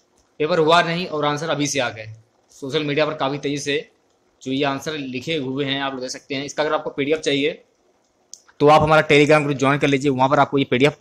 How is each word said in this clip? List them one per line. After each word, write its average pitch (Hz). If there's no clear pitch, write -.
Paper 160
हुआ 165
नहीं 170
और 147
answer 147
अभी 143
से 139
आ 120
गए। 110
सोशल 143
मीडिया 147
पर 151
काफ़ी 143
तेज़ी 143
से 143
जो 131
ये 139
आंसर 139
लिखे 135
हुए 135
हैं, 135
आप 135
लोग 127
देख 131
सकते 139
हैं। 139
इसका 147
अगर 156
आपको 147
पीडीएफ़ 147
चाहिए 143
तो 143
आप 156
हमारा 156
Telegram 147
group 143
ज्वाइन 135
कर 151
लीजिए, 139
वहाँ 131
पर 143
आपको 139
ये 135
पीडीएफ़ 131